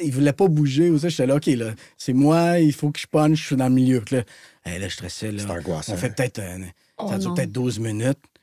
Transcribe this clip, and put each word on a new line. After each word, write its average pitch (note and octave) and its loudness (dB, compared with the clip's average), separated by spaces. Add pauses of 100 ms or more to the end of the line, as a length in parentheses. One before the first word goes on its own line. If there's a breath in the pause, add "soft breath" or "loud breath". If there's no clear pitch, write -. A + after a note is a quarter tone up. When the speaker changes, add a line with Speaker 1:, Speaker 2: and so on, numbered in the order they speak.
Speaker 1:
ils C#3+ -2
voulaient C#3+ 4
pas G3 2
bouger D3+ 4
ou D3+ 4
ça. E3 0
J'étais C3+ 0
là, « C3+ 2
OK, D3+ 0
là, A#2 0 (260 soft breath)
c'est - -4
moi, E3 4
il D3+ 4
faut D3 -2
que - -10
je - -12
punche, D#3 2
je - -12
suis C#3+ -2
dans C3 2
le C3 4
milieu. » B2+ 4
Fait G#2 -14
que C3+ -4
là, B2 0 (420 soft breath)
hey, F2 -8
là, F#2+ -8
je F#2 -8
stressais, G2 -10
là. G2+ -8
Speaker 2:
C'est G2+ -8
angoissant. E2+ -6
Speaker 1:
On F2+ -6
fait A2 -4
peut-être, B2 -4
euh, F2+ -10 (400)
Speaker 3:
Oh G#3 -6
Speaker 1:
ça G3 -2
dure F#3+ -4
Speaker 3:
non. F3 -4
Speaker 1:
peut-être F3 -2
douze B2 -4
minutes. A2+ -2 (240)